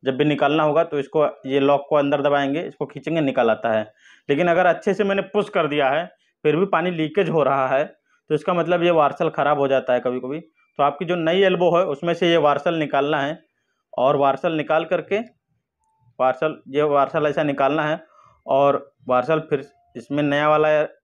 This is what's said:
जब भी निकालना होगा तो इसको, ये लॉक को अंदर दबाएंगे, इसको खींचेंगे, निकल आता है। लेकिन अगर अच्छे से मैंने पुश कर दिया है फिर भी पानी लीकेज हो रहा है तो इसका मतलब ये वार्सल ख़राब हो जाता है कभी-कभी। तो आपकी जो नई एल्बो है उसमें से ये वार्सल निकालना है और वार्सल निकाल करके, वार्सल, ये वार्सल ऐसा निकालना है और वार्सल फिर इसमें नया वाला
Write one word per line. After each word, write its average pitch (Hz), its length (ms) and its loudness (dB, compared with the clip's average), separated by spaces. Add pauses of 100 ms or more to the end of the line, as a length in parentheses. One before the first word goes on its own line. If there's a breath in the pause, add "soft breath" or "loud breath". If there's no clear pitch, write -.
जब 131 140 -2
भी 147 80 0
निकालना 147 380 0
होगा 151 220 2
तो 151 140 -6
इसको, 147 260 0 (220)
ये 135 140 0
लॉक 139 280 2
को 156 80 0
अंदर 143 260 0
दबाएंगे, 143 400 0
इसको - 240 -10
खींचेंगे, 156 340 -4
निकल 131 300 2
आता 110 220 0
है। 110 100 0 (460 soft breath)
लेकिन 143 200 0
अगर 175 180 2
अच्छे 175 280 0
से 208 100 -2
मैंने 196 200 0
पुश 202 240 -4
कर 170 200 0
दिया 143 220 0
है 156 140 -2 (400)
फिर 151 120 2
भी 190 100 0
पानी 180 260 0
लीकेज 156 360 -2
हो 160 140 0
रहा 135 260 0
है 139 160 0
तो - 500 -10
इसका 165 200 -2
मतलब 170 280 0
ये 175 100 2
वार्सल 156 380 2
ख़राब 143 280 0
हो 139 100 0
जाता 131 240 0
है 123 80 0
कभी-कभी। 127 400 -6
तो - 420 -8
आपकी 143 220 -2
जो 175 120 -2
नई 170 260 0
एल्बो 180 340 2
है 180 100 2
उसमें 170 280 -4
से 170 160 0
ये 170 80 4
वार्सल 147 380 0
निकालना 147 440 0
है 147 180 -6 (540)
और 139 240 2
वार्सल 139 360 0
निकाल 160 320 0
करके, 175 340 -2 (1000)
वार्सल, 131 500 0
ये 139 160 -2
वार्सल 147 420 0
ऐसा 147 160 -2
निकालना 143 420 0
है 156 160 -4 (460 soft breath)
और 139 460 0 (160)
वार्सल 139 320 0
फिर 147 280 -6 (280)
इसमें 143 260 -4
नया 147 260 0
वाला 151 200 4 (360)